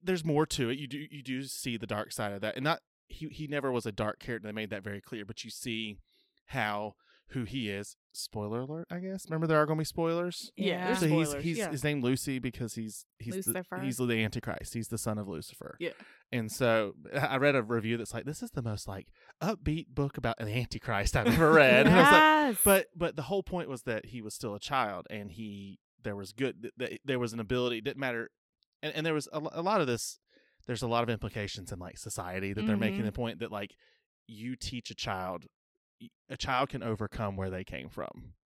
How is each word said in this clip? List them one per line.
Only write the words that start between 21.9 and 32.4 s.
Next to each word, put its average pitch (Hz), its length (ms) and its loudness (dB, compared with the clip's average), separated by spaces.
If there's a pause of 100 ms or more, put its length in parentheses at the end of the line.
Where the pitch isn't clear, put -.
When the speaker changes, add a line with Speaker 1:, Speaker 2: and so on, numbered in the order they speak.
Speaker 1:
I - 20 10
was 277 140 12
like, 302 100 12 (340)
Speaker 3:
Yes. - 80 0
Speaker 1:
but, 190 320 8
but 170 200 -2
the 151 80 -6
whole 190 200 0
point 180 260 -4
was 127 140 -6
that 110 240 -2
he 120 140 -10
was 107 120 -8
still 110 220 -4
a 104 40 -8
child, 110 500 -2
and 104 220 -10
he, 101 480 -10 (240)
there 104 120 -4
was 101 160 -10
good, 123 300 -4
th-, 113 180 -10
th-, 120 240 -6
there 131 160 0
was 117 140 -2
an 117 60 -6
ability, 120 400 0
it 107 40 -12
didn't 131 160 -4
matter. 123 300 -4 (540)
And, 151 120 -4
and 156 100 -2
there 165 100 2
was 147 180 -2
a 156 60 -2
lo-, 151 120 -6
a 165 120 -6
lot 196 180 4
of 143 60 2
this, - 320 -2 (480)
there's 120 160 -4
a 123 40 -2
lot 117 160 4
of 117 60 0
implications 104 640 -4
in, 95 80 -10
like, 90 180 -14
society 95 560 -6